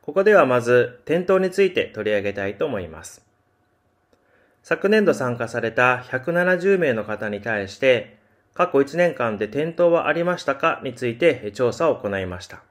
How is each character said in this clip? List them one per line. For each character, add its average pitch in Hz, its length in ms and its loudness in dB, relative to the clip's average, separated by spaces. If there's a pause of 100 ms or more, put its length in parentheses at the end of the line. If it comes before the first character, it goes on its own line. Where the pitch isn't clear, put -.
こ 151 100 -12
こ 190 120 2
で 208 100 6
は 170 100 8
ま 127 160 2
ず、 120 440 2
転 160 160 0
倒 185 180 2
に 185 140 0
つ 196 100 0
い 185 100 2
て 117 120 -2
取 107 260 -6
り 104 60 0
上 101 60 -2
げ 101 100 -4
た 98 160 -6
い 101 80 -8
と 160 100 -4
思 120 140 -6
い 85 80 -10
ま 80 160 -18
す。 - 200 -20 (1400)
昨 165 240 -2
年 214 160 4
度 165 100 4
参 123 220 -4
加 117 100 -6
さ 117 140 -6
れ 113 100 -2
た 123 280 2
百 131 340 -6
七 180 260 2
十 190 200 2
名 147 160 2
の 110 100 -4
方 107 240 -6
に 104 120 -4
対 104 280 -4
し - 100 -16
て、 123 400 2 (360)
過 - 120 0
去 139 160 2
一 139 140 -4
年 175 180 2
間 110 240 -2
で 107 60 -2
転 127 220 -4
倒 170 200 0
は 170 220 2
あ 151 40 2
り 165 120 -2
ま 175 120 -2
し - 60 -16
た 175 140 -2
か 165 260 -2
に 131 100 -8
つ 123 140 -8
い 117 100 -4
て、 151 280 2
え、 104 80 -8
調 120 200 0
査 160 200 0
を - 20 0
行 - 140 -6 (100)
い 95 80 -4
ま 90 140 -10
し - 80 -20
た。 - 220 -20